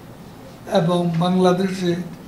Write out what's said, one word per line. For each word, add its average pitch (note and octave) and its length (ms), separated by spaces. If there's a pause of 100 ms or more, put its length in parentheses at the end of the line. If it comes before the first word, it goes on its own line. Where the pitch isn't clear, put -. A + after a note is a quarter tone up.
(760)
এবং F3 260 (180)
বাংলাদেশে F3+ 720 (360)